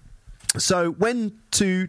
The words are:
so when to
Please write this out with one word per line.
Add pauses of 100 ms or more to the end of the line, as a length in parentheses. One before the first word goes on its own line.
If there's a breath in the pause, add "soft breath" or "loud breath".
(580)
so
when (120)
to